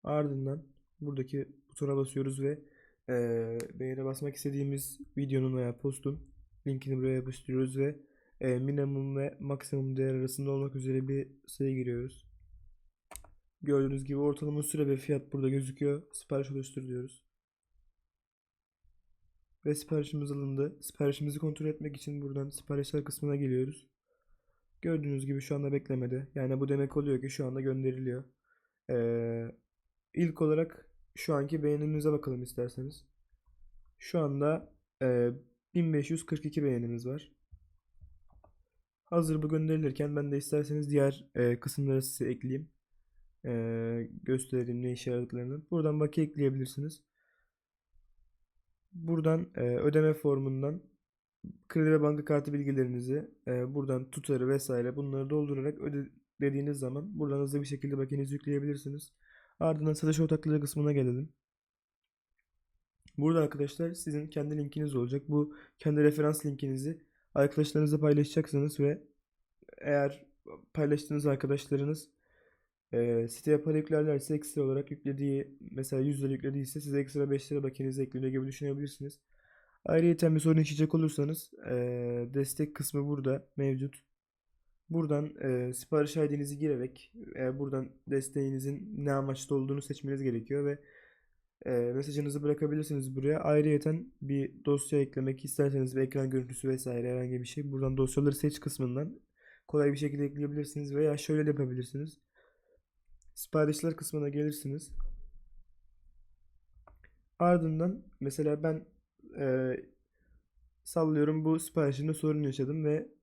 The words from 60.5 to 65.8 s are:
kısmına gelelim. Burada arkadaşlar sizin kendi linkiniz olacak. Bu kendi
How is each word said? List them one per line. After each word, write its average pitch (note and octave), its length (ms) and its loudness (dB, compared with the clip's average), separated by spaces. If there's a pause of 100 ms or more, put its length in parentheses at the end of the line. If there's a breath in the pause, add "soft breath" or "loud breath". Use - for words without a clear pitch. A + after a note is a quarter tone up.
kısmına D3 300 0
gelelim. C3+ 380 2 (1900)
Burada D#3+ 220 6
arkadaşlar D3+ 540 0
sizin D#3 340 -4
kendi D3+ 300 -4
linkiniz D3 380 -2
olacak. B2+ 320 0
Bu D3 280 0 (220 loud breath)
kendi D3+ 260 4